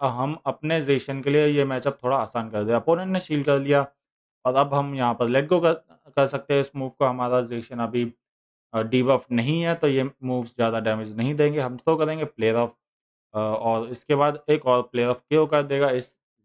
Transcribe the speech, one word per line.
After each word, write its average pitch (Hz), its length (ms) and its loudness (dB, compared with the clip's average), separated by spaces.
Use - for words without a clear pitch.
हम 135 420 -4
अपने 151 360 -2
Zacian 135 420 -2
के 139 60 -2
लिए 151 180 4
ये 147 180 2
मैचअप 131 380 -4
थोड़ा 127 140 0
आसान 113 320 -4
कर 107 140 -2
दे। 110 100 0
अपोनेंट 170 380 0
ने 185 80 0
शील्ड 147 260 -2
कर 143 140 4
लिया 139 280 2
और 127 100 2
अब 139 180 2
हम 143 220 -2
यहाँ 120 180 0
पर 120 140 -2
लेट 135 200 2
गो 175 120 4
कर, 165 140 4
कर 139 120 4
सकते 139 260 -4
हैं 139 80 4
इस 139 140 -6
मूव 135 140 -6
को। - 160 -2
हमारा 123 360 0
Zacian 120 380 -8
अभी, 117 340 -2
अ, 113 80 0
डीबफ 123 500 2
नहीं 131 300 0
है, 170 140 0
तो 165 120 0
ये 135 240 0
मूव्स 127 320 -4
ज़्यादा 113 240 0
डैमेज 107 380 -4
नहीं 131 180 0
देंगे। 147 240 2
हम 127 180 -4
थ्रो 160 180 0
करेंगे 156 300 -2
प्लेयर 113 300 0
ऑफ, 117 200 0
अ, 107 60 -4
और 113 500 -2
इसके 127 260 -4
बाद 147 340 0
एक 156 160 2
और 127 160 4
प्लेयर 120 280 -2
ऑफ 123 200 -4
केओ 156 160 4
कर 147 180 0
देगा 139 260 0
इस 127 280 -6